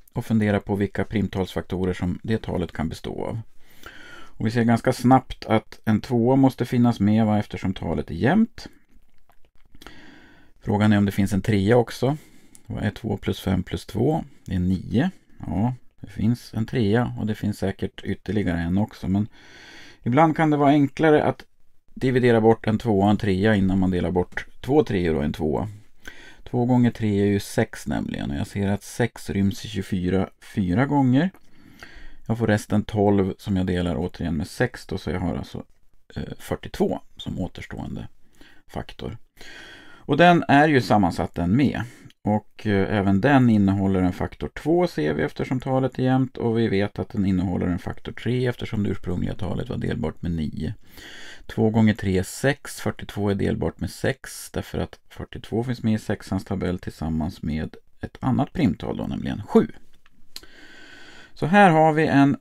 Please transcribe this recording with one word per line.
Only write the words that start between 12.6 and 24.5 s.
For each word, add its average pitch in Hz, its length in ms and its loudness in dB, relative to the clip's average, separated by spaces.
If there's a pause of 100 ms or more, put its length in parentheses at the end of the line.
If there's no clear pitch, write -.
Vad - 180 -6
är 107 60 -2
två - 280 -4
plus - 220 -4
fem 95 240 -2
plus - 220 -10
två? 156 380 -2 (220)
Det 92 100 -6
är 92 40 -2
nio. 92 520 0 (260)
Ja, 110 360 -2 (260)
det 113 80 -14
finns 110 460 -2
en 110 120 -4
trea 120 540 0
och 107 60 -4
det 107 100 -2
finns 101 220 -4
säkert - 460 -6
ytterligare 92 560 -2
en 85 180 -2
också. - 300 -4
Men 101 200 0 (760)
ibland 147 320 4
kan 160 140 2
det 151 80 2
vara 143 120 6
enklare 151 540 4
att - 220 -2 (480)
dividera 123 480 4
bort 113 260 4
en 107 120 2
tvåa 101 260 2
och 104 60 6
en 104 60 4
trea 101 380 2
innan 95 240 2
man 92 120 2
delar 90 200 0
bort - 340 -2 (160)